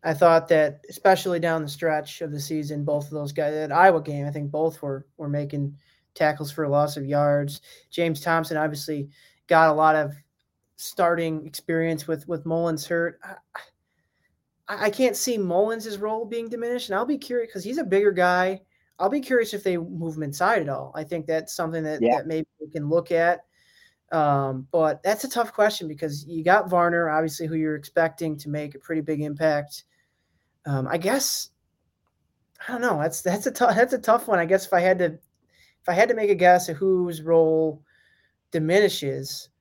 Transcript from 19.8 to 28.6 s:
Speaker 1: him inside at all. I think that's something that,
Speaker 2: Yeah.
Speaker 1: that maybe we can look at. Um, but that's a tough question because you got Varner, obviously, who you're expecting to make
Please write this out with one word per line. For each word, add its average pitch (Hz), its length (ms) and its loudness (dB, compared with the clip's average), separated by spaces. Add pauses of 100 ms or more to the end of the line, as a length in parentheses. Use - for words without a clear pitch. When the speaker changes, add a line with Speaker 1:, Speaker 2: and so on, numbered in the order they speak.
Speaker 1:
him 156 80 -6
inside 175 380 2
at 143 80 -4
all. 135 260 -8
I 156 80 -8
think 156 220 -6
that's 160 280 -2
something 165 300 -4
that, 151 180 -4
Speaker 2:
Yeah. 120 140 4
Speaker 1:
that 139 120 -6
maybe 160 200 -4 (140)
we 156 80 -14
can 151 180 -6
look 170 240 0
at. 170 300 2 (680)
Um, 139 600 0
but 156 320 0
that's 214 220 0
a 262 40 -6
tough 226 220 -2
question 208 360 0
because 147 380 -8
you 160 180 -8
got 185 260 4
Varner, 170 400 2
obviously, 156 380 -2
who 160 80 -4
you're 156 200 -2
expecting 160 600 -4
to 147 120 -14
make 147 260 -6